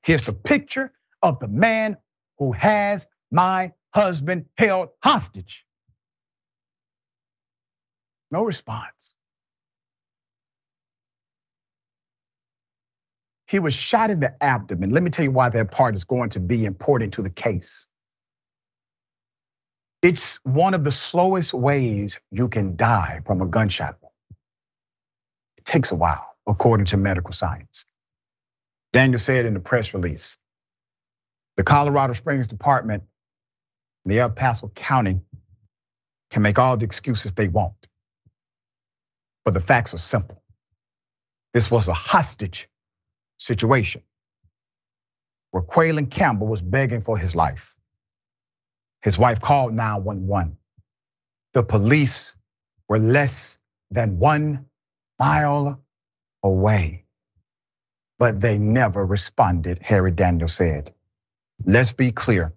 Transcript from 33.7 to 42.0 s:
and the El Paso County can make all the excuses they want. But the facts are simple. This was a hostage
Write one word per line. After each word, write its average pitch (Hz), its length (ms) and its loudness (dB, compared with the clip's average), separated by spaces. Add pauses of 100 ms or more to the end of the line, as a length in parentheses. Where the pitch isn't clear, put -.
and 92 80 0
the 113 60 4
El 120 120 2
Paso 117 380 -2
County 98 520 0 (1120)
can 107 100 0
make 104 180 4
all 127 180 4
the 113 80 -2
excuses 107 480 -6
they 104 140 -2
want. 92 400 -4 (1600)
But 107 80 2
the 95 60 0
facts 117 340 0
are 85 60 -10
simple. - 440 -6 (1120)
This 117 180 2
was 110 160 4
a 85 60 0
hostage - 760 -2 (720)